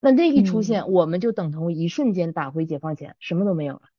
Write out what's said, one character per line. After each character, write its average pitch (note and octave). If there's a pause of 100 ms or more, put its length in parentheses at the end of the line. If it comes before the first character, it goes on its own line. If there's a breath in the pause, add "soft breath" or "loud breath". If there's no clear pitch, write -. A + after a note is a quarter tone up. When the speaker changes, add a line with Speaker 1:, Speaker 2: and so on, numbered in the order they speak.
Speaker 1:
那 C4+
那 D#4+
一 C#4
出 F#3+
现， G#3
Speaker 2:
嗯。 -
Speaker 1:
我 F3
们 E3+
就 A#3
等 F3
同 E3
于 E3
一 E3
瞬 A#3
间 E3+
打 C#3+
回 D#3+
解 D#3+
放 D#3
前， -
什 -
么 F#3+
都 G3
没 D#3
有 C#3
了。 - (180)